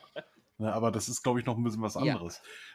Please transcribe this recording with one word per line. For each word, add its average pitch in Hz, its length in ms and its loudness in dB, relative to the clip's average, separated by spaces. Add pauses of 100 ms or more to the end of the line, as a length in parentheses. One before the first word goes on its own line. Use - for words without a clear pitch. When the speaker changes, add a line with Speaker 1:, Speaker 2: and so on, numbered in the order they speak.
(580)
Speaker 1:
Ne, 110 140 0
aber 113 200 4
das 107 160 -2
ist, - 160 -4
glaub 123 140 4
ich, 117 60 0
noch 120 120 0
ein 120 80 2
bisschen 110 180 0
was 107 120 -2
Speaker 2:
Ja. 110 80 -2
Speaker 1:
anderes. 92 380 0 (340)